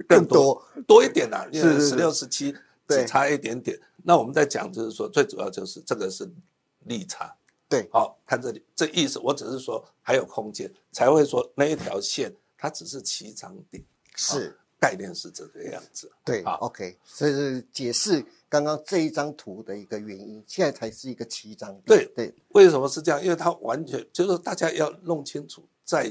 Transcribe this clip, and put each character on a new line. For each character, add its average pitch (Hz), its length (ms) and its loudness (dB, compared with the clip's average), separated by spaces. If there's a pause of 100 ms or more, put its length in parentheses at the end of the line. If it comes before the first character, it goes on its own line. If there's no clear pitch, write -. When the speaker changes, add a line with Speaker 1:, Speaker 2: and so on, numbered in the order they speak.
Speaker 1:
更 170 180 8
多， 139 280 6 (200)
Speaker 2:
更 277 80 -14
多。 - 40 -
Speaker 1:
多 226 180 10
一 269 80 0
点 123 160 0
啦， 98 240 -6
因 156 80 -4
为 156 140 6
Speaker 2:
是， - 0 -
是， 143 60 4
是。 147 100 4
Speaker 1:
十 127 60 -2
六、 165 140 2
十 - 160 -4
七 143 280 -6 (320)
Speaker 2:
对。 139 160 2
Speaker 1:
只 120 40 0
差 135 220 2
一 147 80 0
点 127 240 -6
点。 - 180 -6 (240)
那 175 140 6
我 120 80 6
们 127 80 -8
在 147 140 4
讲 104 260 -6
就 107 100 -6
是 110 80 -6
说， 107 160 -8
最 127 180 2
主 - 160 -14
要 95 100 -4
就 95 160 -10
是 - 140 -14
这 - 140 -4
个 101 140 -6
是 92 220 -10 (540)
利 110 200 -8
差。 - 320 -12 (320)
Speaker 2:
对。 117 220 0
Speaker 1:
好， - 360 0
看 120 140 -2
这 123 100 -8
里， 110 120 -10 (120)
这 160 140 0
意 160 200 0
思， - 120 -6
我 143 120 -2
只 139 180 -6
是 131 80 -8
说 120 240 -8 (200)
还 127 140 0
有 127 100 0
空 107 260 -10
间， - 180 -12 (220)
才 123 160 4
会 151 160 8
说 131 300 -2
那 143 100 2
一 151 100 0
条 - 260 -6
线 107 340 -6 (240)
它 - 100 -6
只 165 180 -12
是 139 140 -14
起 - 320 -10
涨 95 240 -18 (140)
点。 - 120 -18 (340)
Speaker 2:
是。 117 320 -4
Speaker 1:
啊， - 60 -18 (260)
概 110 160 2
念 92 180 -10
是 87 160 -14
这 - 180 -18
个 - 160 -20
样 90 160 -12 (120)
子。 - 180 -16 (140)
Speaker 2:
对， 110 180 -4
Speaker 1:
好。 87 200 -4
Speaker 2:
OK， 98 360 -8 (160)
这 147 160 0
是 135 400 -4
解 120 220 -6
释 156 320 0 (240)
刚 147 160 2
刚 151 200 -4
这 190 140 -2
一 156 120 0
张 147 260 -6
图 104 260 -16
的 98 140 -12
一 104 80 -14
个 107 140 -10
原 104 200 -12
因， 107 280 -18
现 185 180 -2
在 139 80 0
才 113 180 -10
是 135 180 -16
一 120 60 -10
个 117 100 -10
起 107 300 -14
涨 104 160 -16 (140)
点。 - 20 -
Speaker 1:
对， 208 200 6 (100)
Speaker 2:
对。 113 180 -6 (140)
Speaker 1:
为 196 200 12
什 147 120 4
么 139 80 0
是 156 120 -6
这 156 120 0
样？ 147 100 0
因 185 60 0
为 170 80 2
它 170 240 0
完 135 260 -4
全， 127 240 -6
就 180 160 0
是 180 120 0
大 170 140 -6
家 165 200 -2
要 156 180 0 (120)
弄 165 200 -4
清 143 240 -12
楚， - 160 -20 (220)
债 131 260 0